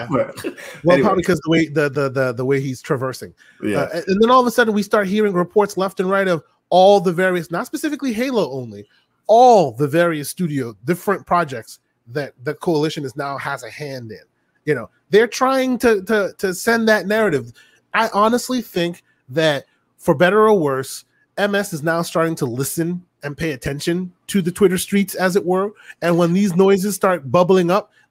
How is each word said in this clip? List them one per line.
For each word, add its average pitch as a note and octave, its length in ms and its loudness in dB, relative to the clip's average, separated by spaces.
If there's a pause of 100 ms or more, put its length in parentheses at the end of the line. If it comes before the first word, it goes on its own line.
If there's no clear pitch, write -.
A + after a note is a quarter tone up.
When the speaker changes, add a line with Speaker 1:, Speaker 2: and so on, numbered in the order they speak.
Speaker 1:
Yeah. A#2+ 100 -10
Speaker 2:
but - 260 -2
<laughs> - 460 -14
Speaker 1:
Well, D3+ 120 4
Speaker 2:
anyway. C#3 80 4
Speaker 1:
probably F#3+ 200 2
'cause E3+ 220 0
the D#3 60 -2
way E3 180 2
the, D3 200 0
the, - 0 -
the, C#3 220 -2
the, C3 220 -2
the B2 120 -6
way C3+ 160 0
he's C3+ 220 -8
traversing. B2 500 -6 (300)
Speaker 2:
Yeah. G#2+ 200 -2
Speaker 1:
Uh, E3 240 -6
and G3 140 0
then A3+ 100 4
all B3+ 100 6
of B3 60 4
a A#3 40 0
sudden, A3+ 240 2
we G#3 80 0
start G3+ 240 0
hearing G#3 260 0
reports F3+ 440 0
left F#3 240 -4
and F#3 100 0
right G3 160 0
of E3+ 160 0 (260)
all F#3+ 320 6
the F3+ 120 0
various, F3+ 400 -2
not G3 140 -4
specifically C#4+ 460 -6
Halo A3 380 -2
only, A#2 360 -12 (420)
all A3 440 6
the C3+ 140 -2
various D#3 420 0
studio, C3+ 560 -6
different F3 420 -4
projects D3 520 -4 (300)
that C3 240 -8 (100)
the D3 120 -6
Coalition D#3 500 -2
is B2+ 120 -10
now C#3 220 -8
has C#3 240 -8
a A2+ 80 -14
hand C3 400 -12
in. F#2+ 80 -16 (480)
You D3 80 2
know, A2+ 160 -10 (200)
they're A3 180 6
trying C4 500 0
to, A3 240 2
to, G3+ 360 -2
to F#3+ 140 -2
send A3+ 360 0
that G#3+ 180 2
narrative. F#3+ 460 0 (420)
I A3 180 0
honestly A#3 480 0
think F3 440 -6 (260)
that, D3 340 0 (320)
for - 180 2
better F3+ 340 4
or G#3+ 100 4
worse, C3+ 460 -4 (340)
M G3+ 160 -2
S G3+ 180 -4
is D3 100 -8
now E3 200 0
starting E3 340 -2
to D3+ 100 -4
listen E3 580 -4 (180)
and C#3+ 140 -10
pay D#3+ 160 -4
attention E3+ 600 -6 (160)
to G3+ 140 0
the F3 100 -4
Twitter F#3 260 2
streets, G3+ 360 -2
as F3+ 220 0
it G3 80 -2
were. F#3+ 280 -2 (300)
And E3+ 160 2
when E3+ 140 2
these F#3+ 220 0
noises G3 400 4
start E3 360 -2
bubbling F3+ 400 4
up, G#3 200 -2 (200)